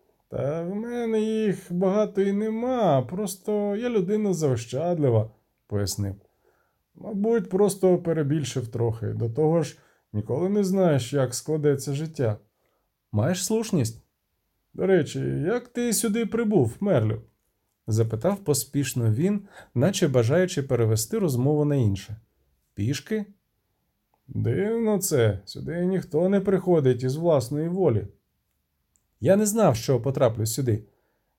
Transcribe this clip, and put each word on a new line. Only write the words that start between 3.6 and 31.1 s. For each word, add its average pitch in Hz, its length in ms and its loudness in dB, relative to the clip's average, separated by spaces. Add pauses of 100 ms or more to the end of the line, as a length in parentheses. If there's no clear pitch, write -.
я 240 140 -4
людина 208 440 0
заощадлива», — 135 1000 0 (360)
пояснив. 101 480 -4 (800)
«Мабуть, 214 540 -2
просто 185 480 2
перебільшив 151 720 -2
трохи, 113 400 -2
до 110 220 -4
того 156 320 2
ж, - 160 -6 (360)
ніколи 127 360 -2
не 208 140 2
знаєш, 180 500 2
як 131 220 0
складеться 147 580 0
життя». 139 440 -2 (720)
«Маєш 151 340 0
слушність?» 190 580 -2 (720)
«До 185 140 -2
речі, 165 320 2 (260)
як 240 220 -4
ти 240 260 -2
сюди 226 320 0
прибув, 208 540 0
Мерлю?» — 113 420 0 (680)
запитав 113 500 0
поспішно 135 720 -2
він, 190 300 0 (340)
наче 160 320 2
бажаючи 139 560 2
перевести 117 560 0
розмову 147 460 2
на 147 100 2
інше. 107 400 0 (580)
«Пішки?» 143 520 -4 (1000)
«Дивно 208 720 -2
це, 110 460 2
сюди 165 400 -6
ніхто 180 440 0
не 202 120 2
приходить 170 640 2
із 131 120 -2
власної 156 540 0
волі». 143 380 0 (1120)
«Я 180 160 4
не 214 100 2
знав, 202 300 4
що 120 260 0
потраплю 117 440 0
сюди, 113 380 -2 (560)